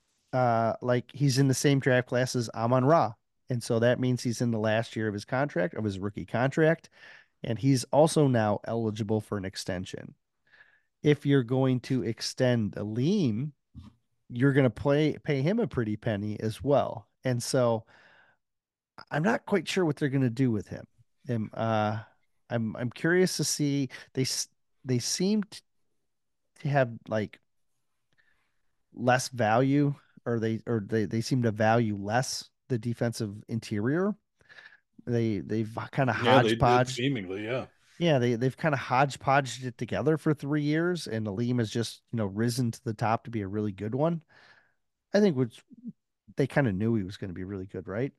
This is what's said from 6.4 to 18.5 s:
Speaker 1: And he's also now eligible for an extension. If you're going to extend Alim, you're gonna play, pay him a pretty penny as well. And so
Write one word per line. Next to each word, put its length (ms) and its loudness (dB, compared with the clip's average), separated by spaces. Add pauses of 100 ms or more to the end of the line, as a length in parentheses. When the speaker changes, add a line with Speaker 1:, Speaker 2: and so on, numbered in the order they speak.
Speaker 1:
And 160 -4
he's 260 2
also 440 4
now 360 2
eligible 560 -2
for 180 -8
an 60 -6
extension. 680 -8 (880)
If 220 4
you're 200 4
going 360 2
to 220 -2
extend 720 0
Alim, 760 -2 (760)
you're 240 2
gonna 180 6
play, 520 0
pay 200 -2
him 180 0
a 80 -2
pretty 280 -2
penny 440 -4
as 240 -6
well. 420 0 (160)
And 180 -2
so 440 0 (1300)